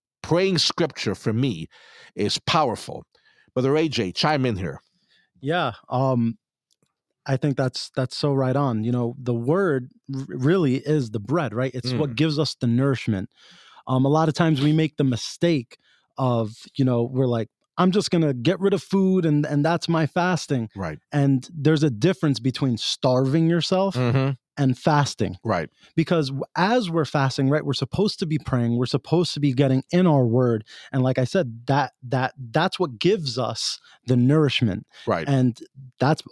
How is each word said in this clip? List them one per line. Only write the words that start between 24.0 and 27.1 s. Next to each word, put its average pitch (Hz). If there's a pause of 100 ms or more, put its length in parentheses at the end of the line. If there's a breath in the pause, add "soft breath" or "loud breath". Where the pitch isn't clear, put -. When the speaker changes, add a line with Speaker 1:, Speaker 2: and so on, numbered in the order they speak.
Speaker 2:
and 135
fasting. 135
Speaker 1:
Right. 92 (240 soft breath)
Speaker 2:
Because 160
w-, 139 (140)
as 202
we're 160
fasting, 135